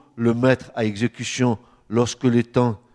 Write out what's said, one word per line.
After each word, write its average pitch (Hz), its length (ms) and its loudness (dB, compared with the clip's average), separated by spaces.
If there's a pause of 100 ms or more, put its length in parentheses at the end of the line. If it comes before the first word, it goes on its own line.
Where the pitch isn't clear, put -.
(180)
le 117 160 0
mettre 123 420 0
à 117 80 -4
exécution 117 720 -2 (320)
lorsque 117 360 -2
les 120 180 4
temps 120 380 0 (140)